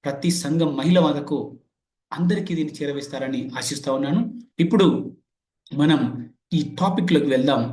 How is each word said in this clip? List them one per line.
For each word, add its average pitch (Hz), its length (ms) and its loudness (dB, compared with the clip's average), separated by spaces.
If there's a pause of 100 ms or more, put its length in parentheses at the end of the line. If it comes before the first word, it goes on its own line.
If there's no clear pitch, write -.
ప్రతి 143 240 -2 (120)
సంఘం 156 280 0 (100)
మహిళ 170 260 4
వరకు 147 320 -2 (800)
అందరికీ 180 400 0
దీన్ని 151 220 -4
చేరవేస్తారని 139 600 -6 (200)
ఆశిస్తా 143 380 -6
ఉన్నాను. 143 220 2 (440)
ఇప్పుడు 190 220 4 (960)
మనం 151 200 4 (560)
ఈ - 20 2 (200)
టాపిక్లోకి 175 540 2
వెళ్దాం. 131 280 2 (120)